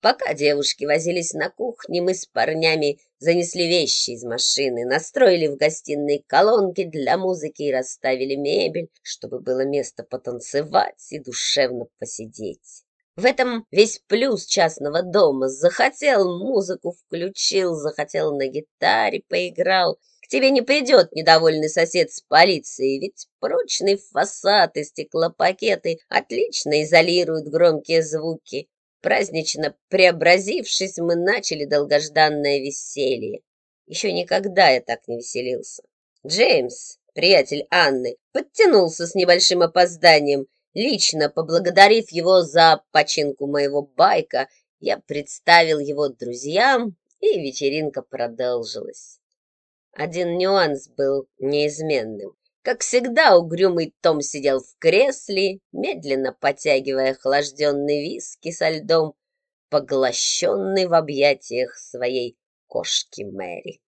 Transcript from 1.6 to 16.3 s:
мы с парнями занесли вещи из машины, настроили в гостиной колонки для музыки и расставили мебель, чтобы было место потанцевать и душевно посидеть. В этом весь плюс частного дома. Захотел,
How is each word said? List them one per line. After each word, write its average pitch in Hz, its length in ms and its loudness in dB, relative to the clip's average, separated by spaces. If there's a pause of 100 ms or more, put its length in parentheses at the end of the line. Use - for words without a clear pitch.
мы 185 140 0
с - 100 -14
парнями 156 720 -2 (220)
занесли 170 480 0
вещи 165 440 0
из 120 120 -12
машины, 123 600 -2
настроили 170 640 2
в 143 120 -4
гостиной 147 680 -2
колонки 190 600 2
для 156 340 -2
музыки 165 420 -6
и 143 100 -2
расставили 131 640 -4
мебель, 160 560 -2 (140)
чтобы - 360 -12
было 131 240 -2
место 139 400 -6
потанцевать - 1080 -4
и 156 80 -12
душевно 123 680 -4 (140)
посидеть. - 840 -14 (320)
В 190 100 -4
этом 247 440 0
весь 214 380 2
плюс 247 400 0
частного 160 560 0
дома. 151 460 2
Захотел, 180 920 0